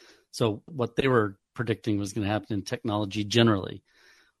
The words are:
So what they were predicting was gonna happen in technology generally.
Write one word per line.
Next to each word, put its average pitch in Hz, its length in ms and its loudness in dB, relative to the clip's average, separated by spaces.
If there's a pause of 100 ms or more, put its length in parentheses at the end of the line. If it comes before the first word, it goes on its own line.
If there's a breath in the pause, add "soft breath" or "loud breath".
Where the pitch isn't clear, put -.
(320 soft breath)
So 110 340 0
what 123 300 -6
they 143 100 2
were 107 320 2 (160)
predicting 110 420 -2
was 101 160 -4
gonna 104 140 -4
happen 104 280 -2
in 98 80 -4
technology 107 600 -4
generally. 107 600 2 (560 soft breath)